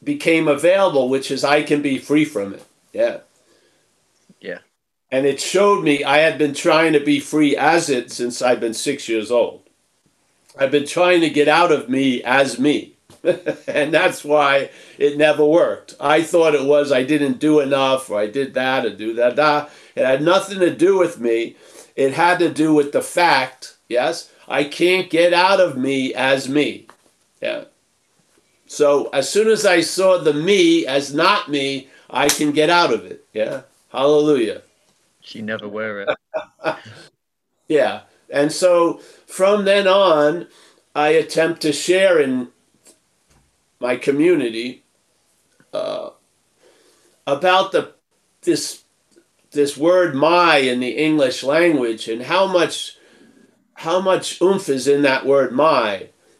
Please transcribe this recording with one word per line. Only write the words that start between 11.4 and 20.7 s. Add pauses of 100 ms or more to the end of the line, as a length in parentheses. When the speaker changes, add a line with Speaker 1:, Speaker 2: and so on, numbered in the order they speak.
Speaker 1:
out
of
me
as
me. (280)
<laughs> (420)
And
that's
why (280)
it
never
worked.
I
thought
it
was
I
didn't
do
enough,
or
I
did
that,
or
do
that,
that. (260)
It
had
nothing
to